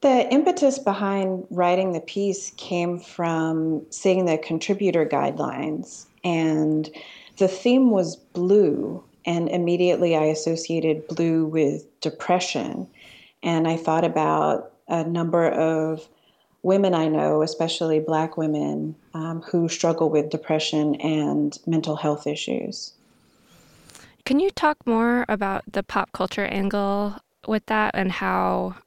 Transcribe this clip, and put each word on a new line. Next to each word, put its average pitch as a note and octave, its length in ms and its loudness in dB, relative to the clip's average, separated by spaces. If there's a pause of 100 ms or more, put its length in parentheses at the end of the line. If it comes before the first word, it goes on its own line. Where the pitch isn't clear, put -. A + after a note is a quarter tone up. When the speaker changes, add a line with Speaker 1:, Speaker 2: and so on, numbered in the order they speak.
Speaker 1:
The C4 300 4
impetus C#4+ 460 2
behind G3 720 -2
writing F3+ 420 2
the E3 80 -4
piece G3 560 -4
came F3 420 -4
from D#3+ 920 -2
seeing F#3 340 2
the D#3+ 140 2
contributor E3+ 680 0
guidelines, C#3+ 1000 -4 (160)
and D#3 680 0 (500)
the F#3+ 100 4
theme B3 420 4
was F3+ 260 0
blue, F3+ 840 2 (220)
and E3+ 240 0
immediately F3 680 2
I D#3 80 2
associated D#3+ 840 0
blue D#3+ 380 2
with D#3 380 0 (160)
depression. - 880 -4 (540)
And E3 260 0
I E3 80 0
thought E3 280 0
about D#3 680 0 (160)
a E3 160 -2
number E3+ 460 2
of D#3+ 580 0 (540)
women F#3+ 320 4
I D#3+ 140 2
know, D3+ 340 2
especially D#3+ 580 0
Black D#3+ 360 -2
women, D3+ 580 -2 (200)
um, E3 280 -6
who E3+ 260 0
struggle E3 400 0
with D3+ 220 0
depression D#3 680 0
and D3 600 -2 (100)
mental D#3+ 300 0
health D3 300 -2
issues. - 680 -6 (1300)
Speaker 2:
Can C4+ 160 2
you G4 100 2
talk D4+ 360 0
more A#3+ 420 2
about G3+ 420 -2
the G3+ 120 -4
pop - 300 -4
culture G3 340 -4
angle G3+ 680 -2 (300)
with G#3+ 200 -2
that G#3+ 280 0
and F#3+ 160 0
how F#3 640 -2 (100)